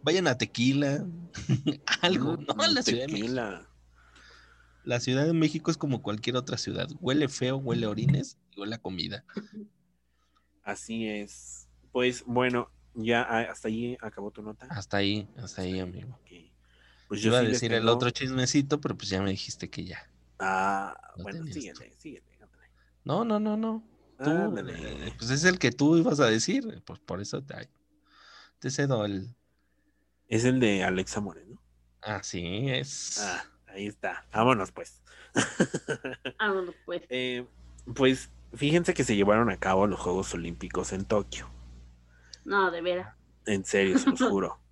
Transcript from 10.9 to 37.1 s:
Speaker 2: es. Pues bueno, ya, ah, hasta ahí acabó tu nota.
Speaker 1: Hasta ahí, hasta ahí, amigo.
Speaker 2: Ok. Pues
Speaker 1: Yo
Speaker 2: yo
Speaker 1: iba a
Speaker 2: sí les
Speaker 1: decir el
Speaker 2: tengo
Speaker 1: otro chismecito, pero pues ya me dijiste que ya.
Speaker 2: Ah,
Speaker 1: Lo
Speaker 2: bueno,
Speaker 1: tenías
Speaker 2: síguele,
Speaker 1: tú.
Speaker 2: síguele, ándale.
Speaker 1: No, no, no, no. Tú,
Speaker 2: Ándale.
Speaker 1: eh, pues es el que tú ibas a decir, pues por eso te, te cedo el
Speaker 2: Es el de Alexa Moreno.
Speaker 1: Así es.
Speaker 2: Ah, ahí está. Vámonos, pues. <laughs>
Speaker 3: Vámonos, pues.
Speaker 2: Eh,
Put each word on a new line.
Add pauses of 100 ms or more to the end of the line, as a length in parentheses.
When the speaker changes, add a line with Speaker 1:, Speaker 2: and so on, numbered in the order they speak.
Speaker 2:
es. (220)
Pues
bueno, (240)
ya,
ah,
hasta
ahí
acabó
tu
nota.
Speaker 1:
Hasta
ahí, (100)
hasta
ahí,
amigo. (100)
Speaker 2:
Ok. (760)
Pues
Speaker 1:
Yo
Speaker 2:
yo
Speaker 1:
iba
a
Speaker 2:
sí
les
Speaker 1:
decir
el
Speaker 2:
tengo
Speaker 1:
otro
chismecito,
pero
pues
ya
me
dijiste
que
ya. (400)
Speaker 2:
Ah, (200)
Speaker 1:
Lo
Speaker 2:
bueno,
Speaker 1:
tenías
Speaker 2:
síguele,
Speaker 1:
tú.
Speaker 2:
síguele, (160)
ándale. (360)
Speaker 1:
No,
no,
no,
no. (400)
Tú,
Speaker 2:
Ándale. (340)
Speaker 1:
eh,
pues
es
el
que
tú
ibas
a
decir,
pues
por
eso
te, (920)
te
cedo
el (960)
Speaker 2:
Es
el
de
Alexa
Moreno. (420)
Speaker 1:
Así
es.
Speaker 2:
Ah, (240)
ahí
está.
Vámonos,
pues. (320)
<laughs> (480)
Speaker 3:
Vámonos, (100)
pues.
Speaker 2:
Eh, (480)